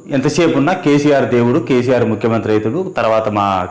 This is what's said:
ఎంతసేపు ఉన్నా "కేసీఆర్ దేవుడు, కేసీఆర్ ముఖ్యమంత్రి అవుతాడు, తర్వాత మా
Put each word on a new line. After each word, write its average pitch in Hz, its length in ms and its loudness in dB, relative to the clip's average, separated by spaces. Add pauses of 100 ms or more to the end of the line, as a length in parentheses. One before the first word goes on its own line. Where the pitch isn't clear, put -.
(100)
ఎంతసేపు 143 480 0
ఉన్నా 147 140 0
"కేసీఆర్ 143 520 2
దేవుడు, 120 340 2
కేసీఆర్ 123 460 0
ముఖ్యమంత్రి 110 480 -2
అవుతాడు, 117 440 -2
తర్వాత 110 320 0
మా 98 420 -2